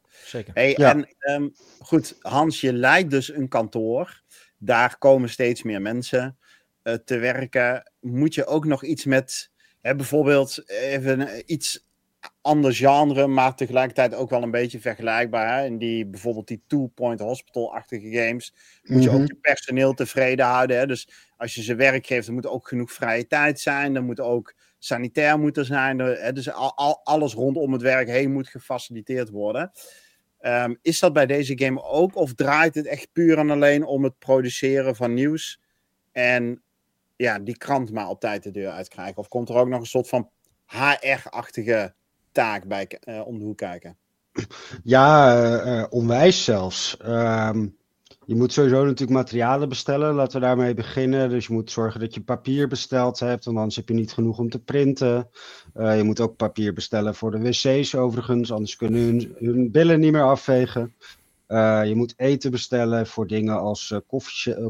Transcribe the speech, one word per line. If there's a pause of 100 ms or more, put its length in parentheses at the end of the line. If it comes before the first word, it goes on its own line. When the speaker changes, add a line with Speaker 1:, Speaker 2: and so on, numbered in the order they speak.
(240)
Speaker 1:
Zeker.
Speaker 2:
Hey,
Speaker 3:
Ja.
Speaker 2:
en, (100)
ehm, (300)
goed,
Hans,
je
leidt
dus
een
kantoor. (380)
Daar
komen
steeds
meer
mensen, (440)
eh,
te
werken. (100)
Moet
je
ook
nog
iets
met, (300)
hè,
bijvoorbeeld
even
een,
eh,
iets (520)
ander
genre,
maar
tegelijkertijd
ook
wel
een
beetje
vergelijkbaar,
hè?
In
die,
bijvoorbeeld
die
Two
Point
Hospital-achtige
games, (280)
moet
je
Speaker 3:
Mhm.
Speaker 2:
ook
je
personeel
tevreden
houden,
hè?
Dus (280)
als
je
ze
werk
geeft,
er
moet
ook
genoeg
vrije
tijd
zijn,
er
moet
ook (240)
sanitair
moeten
zijn,
er,
hè,
dus
al,
al,
alles
rondom
het
werk
heen
moet
gefaciliteerd
worden. (680)
Ehm,
is
dat
bij
deze
game
ook,
of
draait
het
echt
puur
en
alleen
om
het
produceren
van
nieuws (520)
en, (540)
ja,
die
krant
maar
op
tijd
de
deur
uitkrijgen?
Of
komt
er
ook
nog
een
soort
van (340)
H
R-achtige (380)
taak
bij
k-,
eh,
om
de
hoek
kijken? (840)
Speaker 3:
Ja, (100)
eh,
eh,
onwijs
zelfs.
Ehm, (600)
je
moet
sowieso
natuurlijk
materialen
bestellen.
Laten
we
daarmee
beginnen.
Dus
je
moet
zorgen
dat
je
papier
besteld
hebt,
want
anders
heb
je
niet
genoeg
om
te
printen. (440)
Eh,
je
moet
ook
papier
bestellen
voor
de
wc's
overigens,
anders
kunnen
hun,
hun
billen
niet
meer
afvegen. (520)
Eh,
je
moet
eten
bestellen
voor
dingen
als,
eh,
koffieze-,
eh,